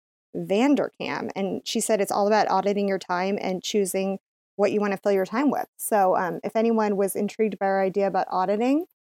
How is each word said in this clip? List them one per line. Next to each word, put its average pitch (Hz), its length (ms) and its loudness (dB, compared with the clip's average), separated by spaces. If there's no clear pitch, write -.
Vanderkam. 190 1000 0
And 190 280 -4
she - 160 -2
said 214 200 2
it's 190 120 -2
all 202 140 2
about 208 240 4
auditing 196 380 0
your 190 100 0
time 185 420 -4
and 185 220 -4
choosing 190 560 -2
what 202 160 2
you 208 80 0
wanna 202 160 0
fill 202 160 0
your 190 140 2
time 262 240 0
with. - 160 -2
So, 190 400 2
um, 175 260 -2
if 208 140 -8
anyone 220 400 2
was 196 200 0
intrigued 208 420 -2
by 196 80 -2
our 196 160 2
idea 196 240 0
about 185 240 0
auditing, 220 560 0